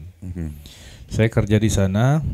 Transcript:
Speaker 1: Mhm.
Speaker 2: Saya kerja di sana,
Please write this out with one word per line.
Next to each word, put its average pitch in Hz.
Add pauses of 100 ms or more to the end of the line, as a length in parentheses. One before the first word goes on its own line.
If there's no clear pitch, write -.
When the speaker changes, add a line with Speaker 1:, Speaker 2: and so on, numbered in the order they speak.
(200)
Speaker 1:
Mhm. 85 (540)
Speaker 2:
Saya -
kerja 107
di 107
sana, 107 (120)